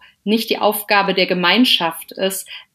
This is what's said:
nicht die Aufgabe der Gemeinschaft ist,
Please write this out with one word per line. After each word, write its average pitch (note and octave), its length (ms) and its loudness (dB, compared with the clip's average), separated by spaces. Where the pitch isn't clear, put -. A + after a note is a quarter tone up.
nicht A3 220 0
die G3+ 80 -2
Aufgabe G3+ 560 0
der F#3 140 0
Gemeinschaft F3+ 840 0
ist, - 360 -6